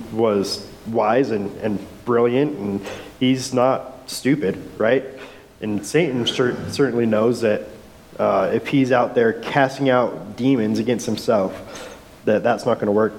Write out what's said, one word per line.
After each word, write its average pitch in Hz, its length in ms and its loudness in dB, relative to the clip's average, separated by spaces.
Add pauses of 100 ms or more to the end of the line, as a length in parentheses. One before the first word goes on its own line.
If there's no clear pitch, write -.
(140)
was 107 520 0 (220)
wise 113 440 2
and, 101 260 -4
and 98 280 -4 (200)
brilliant, 120 520 2
and 101 280 -4 (340)
he's 127 340 0
not - 560 0
stupid, 101 520 -2 (160)
right? 120 260 2 (560)
And 104 260 -6
Satan 131 420 0
cer-, 120 420 -2
certainly 120 380 2
knows 110 340 2
that, 104 220 2 (560)
uh, 98 340 2
if 117 140 -2
he's 131 240 2
out 123 240 2
there 113 180 4
casting 135 560 0
out 123 480 0
demons 113 420 2
against 113 260 -2
himself, - 840 -2 (340)
that 104 160 4
that's 110 240 0
not 117 140 2
gonna 107 120 0
work. 107 280 2